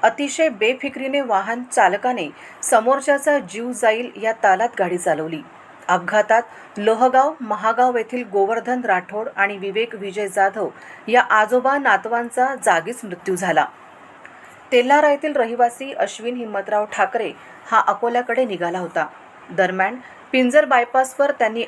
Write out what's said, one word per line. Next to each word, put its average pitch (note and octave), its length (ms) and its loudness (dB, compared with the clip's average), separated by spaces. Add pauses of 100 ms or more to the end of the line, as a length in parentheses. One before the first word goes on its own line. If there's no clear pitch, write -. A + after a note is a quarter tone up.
अतिशय C#4+ 460 0
बेफिक्रीने C4 720 -2
वाहन A3+ 420 -2
चालकाने G#3 680 0 (340)
समोरच्याचा C#4 760 2
जीव A#3 340 -8
जाईल A#3 400 0 (100)
या A3 100 0
तालात G#3+ 360 2 (100)
गाडी F3+ 200 -2
चालवली. D#3+ 440 -2 (460)
अपघातात G#3 540 2 (340)
लोहगाव B3+ 640 2
महागाव A3+ 560 0
येथील A#3 360 -6
गोवर्धन A3+ 480 0
राठोड G#3 560 -2
आणि G3+ 200 -2
विवेक G3 380 -4
विजय G3+ 340 -8
जाधव F#3+ 400 0 (400)
या A#3+ 220 4
आजोबा B3 480 2
नातवांचा A#3+ 760 0 (100)
जागीच F#3+ 400 0
मृत्यू F#3 320 -6
झाला. E3+ 300 0 (1040)
तेल्हारा C#4 380 6
येथील C#4+ 260 -2
रहिवासी A#3+ 560 0
अश्विन A#3+ 440 -6
हिम्मतराव G#3 480 -4
ठाकरे G#3 480 -2 (380)
हा A3+ 160 4
अकोल्याकडे A#3+ 580 0
निघाला F3+ 340 -4
होता. F3+ 280 -4 (440)
दरम्यान, F#3+ 460 0 (360)
पिंजर B3+ 320 4
बायपासवर C4 680 2
त्यांनी A#3 380 -2